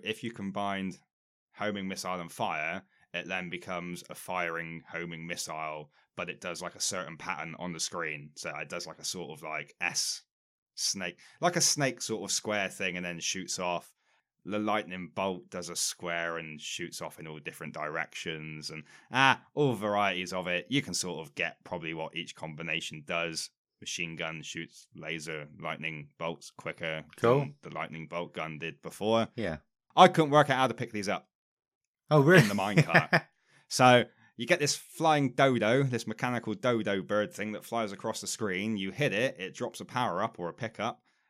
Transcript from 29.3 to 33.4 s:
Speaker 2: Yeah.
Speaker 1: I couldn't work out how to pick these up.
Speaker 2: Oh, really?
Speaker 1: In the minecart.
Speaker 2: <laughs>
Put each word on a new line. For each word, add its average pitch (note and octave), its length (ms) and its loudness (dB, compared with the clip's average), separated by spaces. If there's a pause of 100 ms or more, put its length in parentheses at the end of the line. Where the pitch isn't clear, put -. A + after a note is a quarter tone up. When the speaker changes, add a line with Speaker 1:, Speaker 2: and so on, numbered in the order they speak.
Speaker 2:
Yeah. F2 240 -4 (380)
Speaker 1:
I F3+ 120 12
couldn't D#3+ 220 4
work D3 200 8
out C3 80 4
how C3 80 4
to A#2 80 0
pick A#2 180 -6
these G#2 160 -2
up. F#2+ 200 -2 (840)
Speaker 2:
Oh, D3+ 100 10
really? D#3+ 220 12
Speaker 1:
In G#2+ 60 6
the G2+ 60 0
minecart. D3+ 760 4
Speaker 2:
<laughs> - 60 -20 (340)